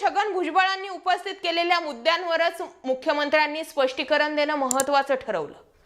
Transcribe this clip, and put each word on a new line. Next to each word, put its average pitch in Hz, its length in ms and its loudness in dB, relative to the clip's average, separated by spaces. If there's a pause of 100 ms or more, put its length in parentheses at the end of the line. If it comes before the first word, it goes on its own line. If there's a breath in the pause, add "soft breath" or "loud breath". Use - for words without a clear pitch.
छगन 403 320 0
भुजबळांनी 370 560 0
उपस्थित 370 440 -2
केलेल्या 339 460 0
मुद्द्यांवरच 330 840 0 (220)
मुख्यमंत्र्यांनी 294 800 0
स्पष्टीकरण 294 720 0
देणं 294 200 0
महत्त्वाचं 277 600 2
ठरवलं. 190 400 -6 (300 soft breath)